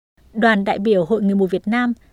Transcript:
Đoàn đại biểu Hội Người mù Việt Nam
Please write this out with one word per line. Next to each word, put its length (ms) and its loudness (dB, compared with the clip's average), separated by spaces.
Đoàn 300 2
đại 140 -2
biểu 260 2
Hội 180 -2
Người 120 2
mù 120 2
Việt 220 -4
Nam 240 0